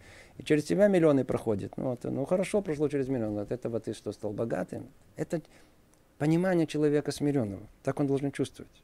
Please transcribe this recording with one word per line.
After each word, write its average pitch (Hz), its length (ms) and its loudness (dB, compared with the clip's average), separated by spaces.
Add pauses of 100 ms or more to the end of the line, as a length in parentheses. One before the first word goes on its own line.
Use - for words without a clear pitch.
(380)
и - 60 -14
через 151 200 2
тебя 180 240 4
миллионы 160 380 6
проходят. 113 520 -2
Ну, - 120 -4
вот, 123 140 -6
ну, 127 220 -4
хорошо, 185 360 0
прошло 151 280 -2
через 139 180 0
миллион, 110 320 -2
от 101 120 -8
этого 117 280 -4
ты 113 140 -6
что, - 180 -8
стал 104 200 -6
богатым? 117 560 -4 (280)
Это 156 260 -4 (760)
понимание 165 480 2
человека 147 440 0
смиренного. 123 520 -2 (200)
Так - 160 -2
он 147 60 2
должен 139 260 0
чувствовать. - 400 -6 (120)